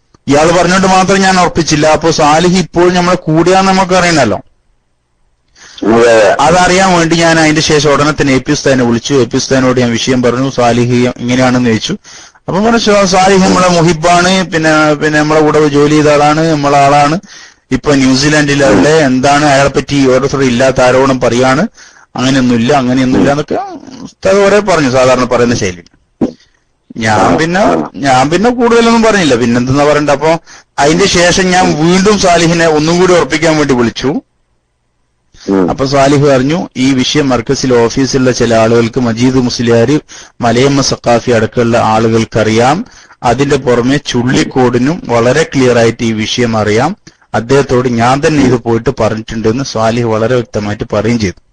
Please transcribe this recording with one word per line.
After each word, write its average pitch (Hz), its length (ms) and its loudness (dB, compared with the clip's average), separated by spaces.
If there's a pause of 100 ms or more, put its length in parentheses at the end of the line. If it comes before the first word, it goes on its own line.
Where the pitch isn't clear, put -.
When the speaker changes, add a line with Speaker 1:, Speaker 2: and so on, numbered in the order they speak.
(280)
Speaker 1:
ഇയാൾ 151 220 2
പറഞ്ഞോണ്ട് 180 360 0
മാത്രം 190 340 2
ഞാൻ 190 200 0
ഉറപ്പിച്ചില്ല. 156 460 -2
അപ്പൊ 156 240 0
സാലിഹ് 165 480 2
ഇപ്പോൾ 175 340 0
നമ്മളെ 180 240 0
കൂടെയാന്ന് 180 560 0
നമുക്ക് 190 220 0
അറിയണല്ലോ. 156 460 0 (1500)
Speaker 2:
അതെ, 110 80 2
അതെ. 117 460 2
Speaker 1:
അതറിയാൻ 180 580 2
വേണ്ടി 165 180 0
ഞാൻ 165 240 2
അതിന്റെ 156 200 0
ശേഷം 151 320 0
ഉടനെ 147 200 0
തന്നെ 143 220 -2
എ 131 40 2
പി 139 140 -4
ഉസ്താദിനെ 131 320 0
വിളിച്ചു. 117 300 -2
എ 127 100 2
പി 135 120 -6
ഉസ്താദിനോട് 127 440 0
ഞാൻ 120 100 0
വിഷയം 123 320 -2
പറഞ്ഞു, 123 280 0
സാലിഹ് 120 680 0
ഇങ്ങനെയാണെന്ന് 123 540 0
ചോദിച്ചു. 107 260 -4 (520)
അപ്പൊ 160 120 -4
പറഞ്ഞു, 233 180 0
"സാ-, 208 260 2
സാലിഹ് 190 400 2
നമ്മളെ 185 240 2
മുഹിബാണ്, 175 800 0
പിന്നെ, 156 440 0
പിന്നെ 151 240 -2
നമ്മളെ 151 220 0
കൂടെ 151 280 2
ജോലി 147 260 2
ചെയ്ത 151 140 2
ആളാണ്, 147 380 2
നമ്മളെ 143 320 0
ആളാണ്, 143 420 2 (500)
ഇപ്പൊ 143 240 -2
ന്യൂസിലാൻഡിലുള്ള, 139 920 2
എന്താണ് 143 560 2
അയാളെ 139 240 2
പറ്റി 139 400 0
ഓരോരുത്തർ 135 320 0
ഇല്ലാത്ത 131 400 0
ആരോപണം 127 400 2
പറയാണ്, 131 460 0 (500)
അങ്ങനെയൊന്നുമില്ല, 123 560 0
അങ്ങനെയൊന്നുമില്ല" 131 580 0
എന്നൊക്കെ 147 280 -4 (440)
ഉസ്താദ് 196 420 -2
കുറെ 202 160 2
പറഞ്ഞു, 160 300 0
സാധാരണ 127 340 2
പറയുന്ന 120 300 0
ശൈലി. 90 280 -6 (1120)
ഞാൻ 110 400 0
പിന്നെ, 170 240 -2 (360)
ഞാൻ 139 340 0
പിന്നെ 190 200 0
കൂടുതലൊന്നും 233 520 2
പറഞ്ഞില്ല, 196 320 2
പിന്നെന്തെന്നാ 123 500 0
പറയണ്ട. 147 260 0
അപ്പൊ 156 280 0 (400)
അതിന്റെ 160 280 2
ശേഷം 180 440 0
ഞാൻ 175 360 0
വീണ്ടും 190 320 2
സാലിഹിനെ 170 480 2
ഒന്നും 160 340 0
കൂടി 180 120 4
ഉറപ്പിക്കാൻ 156 460 0
വേണ്ടി 139 160 0
വിളിച്ചു. 120 400 -2 (1400)
Speaker 2:
ഉം. 196 200 0
Speaker 1:
അപ്പൊ 135 160 -4
സാലിഹ് 139 400 2
പറഞ്ഞു, 139 500 0
"ഈ 131 180 0
വിഷയം 135 340 -2
മർക്കസിലെ 123 560 0
ഓഫീസിലുള്ള 127 480 0
ചില 117 220 -2
ആളുകൾക്ക്, 117 460 0
മജീദ് 123 360 0
മുസ്ലിയാർ, 120 640 0 (400)
മലയമ്മ 127 400 0
സഖാഫി 120 500 -2
അടക്കമുള്ള 117 480 0
ആളുകൾക്കറിയാം. 113 1080 0 (360)
അതിന്റെ 139 340 0
പുറമെ 123 400 0
ചുള്ളിക്കോടിനും 127 1120 -2
വളരെ 123 340 0
ക്ലിയർ 127 360 0
ആയിട്ട് 113 260 0
ഈ 113 80 -2
വിഷയം 113 440 -4
അറിയാം. 107 400 -2 (380)
അദ്ദേഹത്തോട് 127 540 0
ഞാൻ 123 380 0
തന്നെ 151 180 0
ഇത് 120 120 2
പോയിട്ട് 117 340 -2 (100)
പറഞ്ഞിട്ടുണ്ടെന്ന്" 110 640 -4
സാലിഹ് 117 420 -2
വളരെ 113 280 -2
വ്യക്തമായിട്ട് 107 580 -6
പറയുകയും 110 260 -2
ചെയ്തു. 95 220 -4 (120)